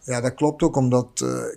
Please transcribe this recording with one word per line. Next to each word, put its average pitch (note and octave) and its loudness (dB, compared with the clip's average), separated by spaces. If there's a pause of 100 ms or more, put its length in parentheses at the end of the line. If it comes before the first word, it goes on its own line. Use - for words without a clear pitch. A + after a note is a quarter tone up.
Ja, B2 -4
dat B2+ -2
klopt D3+ 0
ook, E3 2
omdat, B2+ 0
eh, B2+ -2 (160)